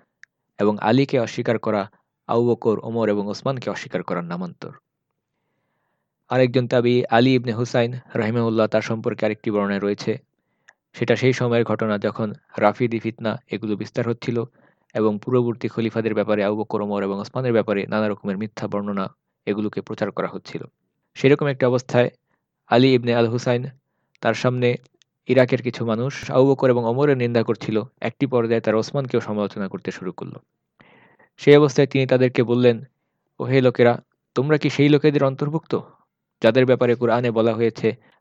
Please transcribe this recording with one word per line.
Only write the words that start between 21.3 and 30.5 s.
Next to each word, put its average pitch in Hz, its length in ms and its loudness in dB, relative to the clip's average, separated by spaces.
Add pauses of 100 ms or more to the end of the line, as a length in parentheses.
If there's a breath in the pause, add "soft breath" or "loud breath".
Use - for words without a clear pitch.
একটা 131 200 0
অবস্থায় 123 420 0 (580)
আলী 131 260 6
ইবনে 120 220 2
আল 117 120 2
হুসাইন, 123 380 -2 (560)
তার 117 120 0
সামনে 123 420 2 (520)
ইরাকের 123 340 4
কিছু 120 240 -6
মানুষ 117 460 -4
আবু 139 200 6
বকর 131 180 2
এবং 120 160 2
ওমরের 135 320 2
নিন্দা 120 260 0
করছিল। 110 380 -2 (200)
একটি - 240 -4
পর্যায়ে 117 360 0
তারা 110 160 2
ওসমানকেও 120 420 -2
সমালোচনা 104 480 -6
করতে 92 240 -10
শুরু 92 200 -10
করল। 90 200 -12 (1080 soft breath)